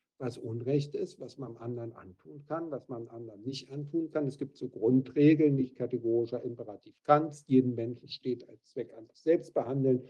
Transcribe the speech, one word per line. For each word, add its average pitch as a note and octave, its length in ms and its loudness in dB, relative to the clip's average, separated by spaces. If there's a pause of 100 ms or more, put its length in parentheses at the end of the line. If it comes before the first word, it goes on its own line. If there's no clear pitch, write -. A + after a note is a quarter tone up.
(220)
was A#2+ 160 -6
Unrecht B2 580 -4
ist, F3 260 -8
was - 160 -14
man A#2+ 180 -12
anderen A#2 380 -10
antun C#3+ 520 -20
kann, E3 260 -8
was C3 180 -10
man A#2 180 -10
anderen A2+ 360 -16
nicht C3+ 280 -10
antun D3 400 -4
kann. D3+ 160 -2
Es B2 100 -6
gibt - 200 -8
so - 100 -8
Grundregeln, C#3+ 880 6
nicht C3 220 -2
kategorischer A#2 680 -2
Imperativ A2+ 500 -12 (120)
Kants, D3 420 2
jeden B2+ 280 6
Menschen A#2 340 -6
steht - 400 -8
als - 160 -20
Zweck - 320 -10
an A2+ 100 -20
sich - 140 -20
selbst E3+ 320 2
behandeln, C3 560 0